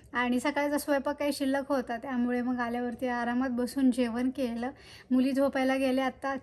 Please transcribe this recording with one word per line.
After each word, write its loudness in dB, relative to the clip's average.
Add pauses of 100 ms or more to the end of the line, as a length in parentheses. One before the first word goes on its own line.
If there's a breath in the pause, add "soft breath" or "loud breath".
(120 loud breath)
आणि 2
सकाळचा 0
स्वयंपाक 0
काही 0
शिल्लक 0
होता, -2
त्यामुळे -2
मग -2
आल्यावरती -4
आरामात 0
बसून 2
जेवण 0
केलं. -4 (400 loud breath)
मुली 4
झोपायला 2
गेल्या 2
आत्ता. -4